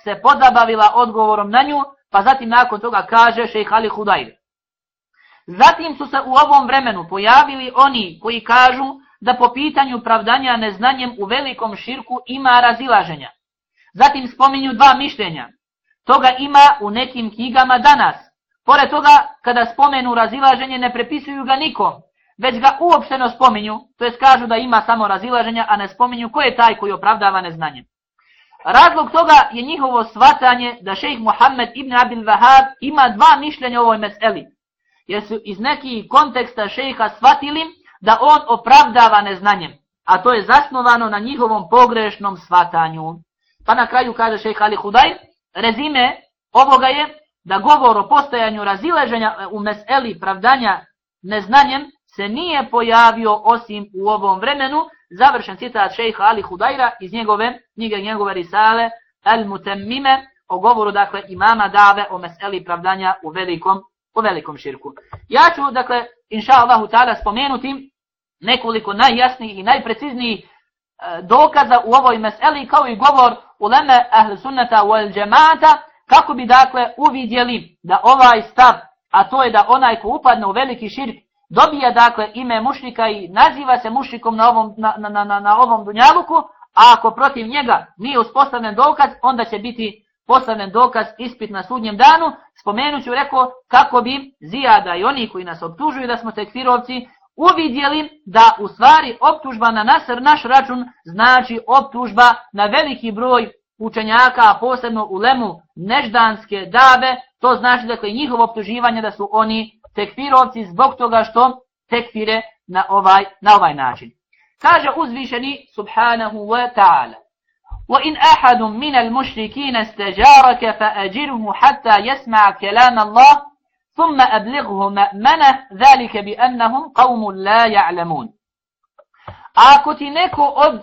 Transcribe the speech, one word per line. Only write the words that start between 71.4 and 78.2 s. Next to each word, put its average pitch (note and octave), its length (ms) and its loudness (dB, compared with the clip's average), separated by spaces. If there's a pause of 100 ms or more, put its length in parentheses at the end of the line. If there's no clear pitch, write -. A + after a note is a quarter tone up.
u A3+ 80 0
ovoj B3+ 240 2
meseli, B3 500 -4
kao C#4+ 200 0
i A#3 80 -10
govor B3+ 400 2 (240)
uleme B3+ 520 2
Ahl G#3+ 240 2
Sunnata A#3 480 -2
wal G#3 300 -2
Džemata, D4+ 680 4 (280)
kako C#4 240 4
bi, B3 120 -8
dakle, B3+ 520 4
uvidjeli B3 840 -4
da F3+ 200 0
ovaj B3 380 6